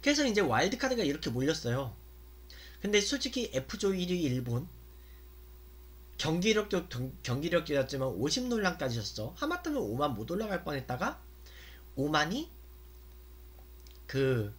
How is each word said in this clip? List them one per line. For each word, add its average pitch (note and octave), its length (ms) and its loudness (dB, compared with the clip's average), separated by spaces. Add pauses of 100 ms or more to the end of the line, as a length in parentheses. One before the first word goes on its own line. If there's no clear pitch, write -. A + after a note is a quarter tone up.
그래서 C#4+ 260 4
이제 G#3 140 4
와일드카드가 G3+ 640 4
이렇게 C#3+ 280 0
몰렸어요. B2+ 640 0 (840)
근데 G#3 200 4
솔직히 B3+ 540 -2
F조 F#3+ 400 0
일 F3+ 160 0
위 F3+ 120 2
일본, B2 460 0 (1500)
경기력도 F#3 720 2
경-, C3 240 -6 (100)
경기력이었지만 C#3 840 0
오심 C#3+ 400 0
논란까지 F3+ 500 0
있었어. A2 380 -6
하마터면 D#4 460 -2
오만 C3 320 0
못 A2 160 -6
올라갈 G3+ 320 -2
뻔했다가 E3 580 -4 (760)
오만이 D#3 540 2 (1600)
그 B2+ 520 2